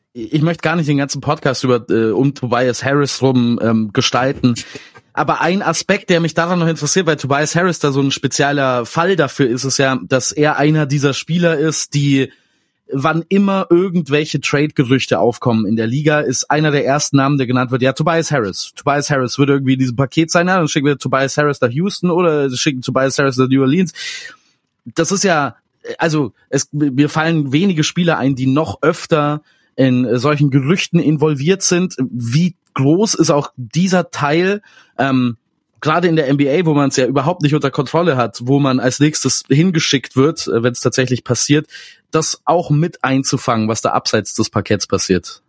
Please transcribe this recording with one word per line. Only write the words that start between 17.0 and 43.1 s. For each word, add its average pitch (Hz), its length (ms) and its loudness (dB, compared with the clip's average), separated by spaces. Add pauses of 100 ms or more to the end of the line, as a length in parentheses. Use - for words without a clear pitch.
Namen, 139 180 2
der 131 100 -2
genannt 127 240 0
wird, 123 120 -2
ja, 131 100 2
Tobias 165 400 -2
Harris. 107 420 -4
Tobias 143 360 -2
Harris 131 280 -2
würde 139 140 4
irgendwie 135 220 0
in 131 40 0
diesem 127 160 -2
Paket 139 360 0
sein, 175 180 2
ja, 190 80 2
dann 165 120 0
schicken 139 180 0
wir 143 100 2
Tobias 135 400 -2
Harris 147 240 0
nach 120 100 0
Houston 180 400 -2
oder 156 400 2
schicken 127 300 -2
Tobias 131 380 0
Harris 135 180 0
nach 127 120 4
New 135 120 4
Orleans. 151 320 2 (1000)
Das 165 180 0
ist 196 100 -2
ja, 151 340 0 (420)
also, 151 340 0 (160)
es, - 240 -4
mir 147 360 0
fallen 156 440 0
wenige 160 320 2
Spieler 165 340 0
ein, 135 160 0
die 127 120 -4
noch 151 360 0
öfter 147 600 0 (340)
in 123 420 2
solchen 147 320 2
Gerüchten 143 480 0
involviert 156 640 0
sind. 180 320 0 (160)
Wie 123 460 0 (180)
groß 160 400 2
ist - 160 2
auch 151 260 0
dieser 175 540 0
Teil, 170 500 0 (380)
ähm, 127 380 0 (440)
gerade 175 280 2
in 160 80 2
der 151 100 2
N 139 100 2
B 139 140 2
A, 165 160 2
wo 156 80 2
man's 139 220 2
ja 127 100 2
überhaupt 139 360 0
nicht 147 120 0
unter 139 160 0
Kontrolle 156 460 0
hat, 117 260 -2
wo 135 160 2
man 131 220 2
als 123 180 0
nächstes 147 500 0
hingeschickt 156 680 0
wird, 147 320 0
äh, 117 160 0
wenn's 123 160 -2
tatsächlich 127 420 -2
passiert, 143 460 0 (420)
das - 340 -4
auch 165 260 0
mit 151 340 0
einzufangen, 131 640 0